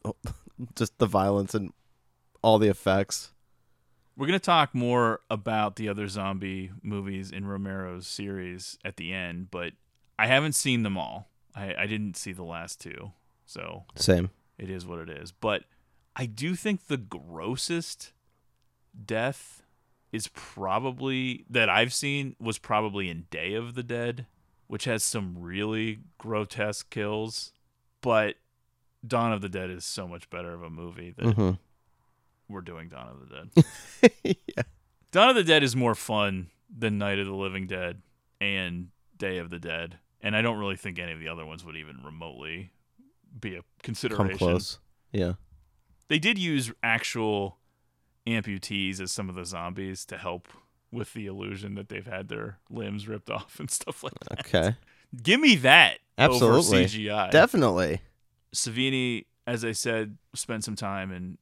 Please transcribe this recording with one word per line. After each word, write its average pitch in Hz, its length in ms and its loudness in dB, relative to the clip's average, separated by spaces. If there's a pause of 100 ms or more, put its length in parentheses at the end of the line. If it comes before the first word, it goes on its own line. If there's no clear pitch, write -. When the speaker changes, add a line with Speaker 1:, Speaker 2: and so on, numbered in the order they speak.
Speaker 1:
<laughs> - 720 -10
just - 220 -2
the 120 80 4
violence 101 480 2
and 101 180 -4 (720)
all 110 180 8
the 107 80 8
effects. - 640 0 (840)
Speaker 2:
We're 139 100 -4
gonna 185 120 4
talk 165 360 4
more 120 460 2 (100)
about 107 460 -2
the 107 120 -4
other 101 200 -4
zombie 95 640 -6 (120)
movies 98 500 -6
in 98 140 -8
Romero's 95 600 -8
series 92 800 -10
at 98 120 -10
the 85 160 -8
end, 90 380 -8
but 87 220 -8 (460)
I 110 100 4
haven't 143 240 6
seen 123 320 2
them 98 120 -2
all. 82 340 -8 (240)
I, 98 200 -6
I 95 120 -2
didn't 104 300 -4
see - 160 -10
the 90 120 -12
last 85 360 -12
two, - 320 -14 (340)
so 85 380 -14 (100)
Speaker 1:
Same. 92 360 4 (280)
Speaker 2:
it 95 120 -12
is 92 160 -10
what 87 120 -10
it 82 100 -12
is. 80 240 -14
But 104 320 -4 (520)
I 131 100 -4
do 123 300 -4
think 208 300 -4
the 143 100 -2
grossest 98 1160 -6 (920)
death 117 580 -4 (500)
is 107 160 -6
probably, 127 1200 -4
that 117 180 4
I've 113 260 4
seen, 139 460 -4
was 110 180 -4
probably 104 500 -2
in 85 220 -10
Day 82 240 -6
of 117 200 -6
the 123 80 -8
Dead, 120 440 -6 (400)
which - 180 -8
has 113 200 -2
some 92 340 -4
really 107 640 -4 (180)
grotesque 107 720 -4
kills. 107 640 -4 (480)
But 110 360 4 (680)
Dawn 117 260 2
of 101 100 -2
the 101 60 -6
Dead 92 220 -6
is 87 140 -12
so 92 240 -8
much 87 220 -14
better 87 240 -10
of 85 80 -14
a 82 80 -12
movie 85 420 -14
that - 140 -8
Speaker 1:
Mm-hmm. 104 240 4 (1000)
Speaker 2:
we're 101 140 -12
doing 85 260 -14
Dawn 62 200 -16
of 65 200 -20
the 80 340 4
Dead. - 520 6
Speaker 1:
<laughs> - 100 -16
Yeah. - 380 -4 (480)
Speaker 2:
Dawn 220 200 8
of 254 60 6
the 202 80 4
Dead 156 180 8
is 123 120 2
more 120 200 2
fun 98 560 -2 (240)
than 110 240 -2
Night 101 200 0
of 98 80 -2
the 98 80 -6
Living 95 320 -4
Dead 90 360 -6 (380)
and 90 480 -4 (280)
Day 95 220 -4
of 85 120 -8
the 87 80 -8
Dead. 85 400 -8 (220)
And 104 160 -4
I 110 60 2
don't 117 160 0
really 98 180 -4
think 90 220 -10
any 87 140 -8
of 80 80 -12
the 80 80 -10
other 82 180 -10
ones 82 180 -14
would 80 120 -14
even 73 280 -16
remotely 80 680 -14 (640)
be 101 180 -10
a 85 40 -14 (220)
consideration. 110 480 -2
Speaker 1:
Come 92 80 -6
close. 92 400 2 (340)
Yeah. 92 220 0 (760)
Speaker 2:
They 151 100 2
did 202 200 2
use 143 340 0 (100)
actual 110 760 0 (680)
amputees 98 720 -2
as 92 120 -6
some 98 160 -6
of 90 60 -8
the 90 100 -8
zombies 92 640 -8
to 87 120 -12
help 90 300 -8 (420)
with 113 220 -10
the 107 140 -8
illusion 98 480 -8
that 101 140 -10
they've 101 180 -10
had 101 220 -8
their 110 300 -10 (120)
limbs 104 380 -8
ripped 107 220 -10
<laughs> - 0 -
off 104 300 -10
and - 100 -8
stuff - 320 -8
like - 160 -10 (100)
that. - 180 -10
Speaker 1:
Okay. 92 300 2 (460)
Speaker 2:
Give 196 180 6
me 262 160 8
that 131 420 10 (200)
over 127 160 8
Speaker 1:
Absolutely. 113 540 8
Speaker 2:
C 107 160 -4
G 104 60 -2
I. 101 200 2
Speaker 1:
Definitely. 101 680 6 (540)
Speaker 2:
Savini, 127 720 0 (200)
as 120 180 -2
I 113 80 -2
said, 110 460 -2 (160)
spent 110 300 -6
some 107 120 -6
time 98 360 -6
in 90 300 -10